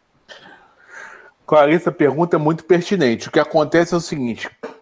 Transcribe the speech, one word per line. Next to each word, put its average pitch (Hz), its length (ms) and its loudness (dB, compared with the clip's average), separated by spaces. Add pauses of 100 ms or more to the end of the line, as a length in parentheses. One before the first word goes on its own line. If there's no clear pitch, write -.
(1400)
Clarissa, 156 460 2
a - 20 -8
pergunta 156 440 0
é - 20 2
muito 156 240 0
pertinente. 170 640 0
O - 60 -14
que - 80 2
acontece 165 540 0
é - 20 0
o 170 40 0
seguinte, 127 480 -8 (340)